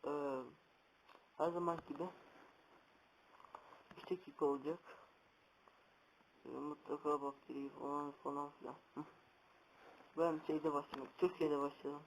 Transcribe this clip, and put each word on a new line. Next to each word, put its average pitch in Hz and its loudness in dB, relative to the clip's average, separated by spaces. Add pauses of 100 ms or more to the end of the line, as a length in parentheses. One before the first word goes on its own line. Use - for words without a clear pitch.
Ee, 143 0 (960)
her 160 4
zaman 170 2
gibi 147 -2 (1900)
üç - -14
dakika - -2
olacak. 143 2 (1700)
Ee, - -10
mutlaka 147 0
bakteriyi 139 -4
falan, 143 -2
falan 143 -4 (100)
filan. - -8 (200)
Hı. 156 -4 (1120)
Ben 160 4
şeyde 151 2
başlamak, 139 -2
Türkiye'de 160 4
başladım. 143 -2